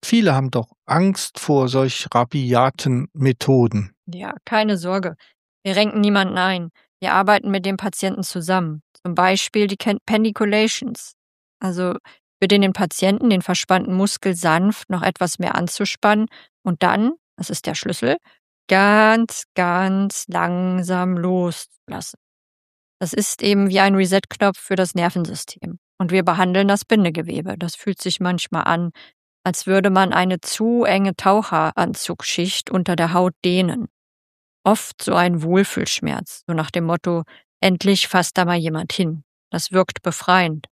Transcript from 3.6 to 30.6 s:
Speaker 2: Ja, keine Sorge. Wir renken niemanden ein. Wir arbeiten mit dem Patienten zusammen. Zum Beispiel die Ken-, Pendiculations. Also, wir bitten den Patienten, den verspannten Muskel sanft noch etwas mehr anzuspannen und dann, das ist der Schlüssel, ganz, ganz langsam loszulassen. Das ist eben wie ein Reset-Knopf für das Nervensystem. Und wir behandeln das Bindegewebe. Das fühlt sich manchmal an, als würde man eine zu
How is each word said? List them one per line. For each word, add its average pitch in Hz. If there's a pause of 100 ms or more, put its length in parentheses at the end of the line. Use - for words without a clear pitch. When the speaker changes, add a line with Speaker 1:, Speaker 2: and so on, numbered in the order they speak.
Speaker 2:
Ja, 185 (100)
keine 214
Sorge. 180 (480)
Wir 190
renken 208
niemanden 202
ein. 180 (300)
Wir -
arbeiten 202
mit 196
dem 196
Patienten 190
zusammen. 165 (220)
Zum 175
Beispiel 190
die 196
Ken-, 202
Pendiculations. 214 (460)
Also, 180 (460)
wir 196
bitten 202
den 190
Patienten, 196
den 185
verspannten 185
Muskel 190
sanft 175
noch 180
etwas 180
mehr -
anzuspannen 208 (360)
und 175
dann, 202 (240)
das -
ist -
der -
Schlüssel, - (520)
ganz, 214 (100)
ganz 190
langsam 180
loszulassen. 180 (840)
Das 175
ist -
eben 202
wie 190
ein 196
Reset-Knopf 190
für -
das 185
Nervensystem. 175 (200)
Und 175
wir 185
behandeln 185
das 202
Bindegewebe. 170
Das 170
fühlt -
sich -
manchmal 180
an, 170 (520)
als -
würde 190
man 190
eine 180
zu 233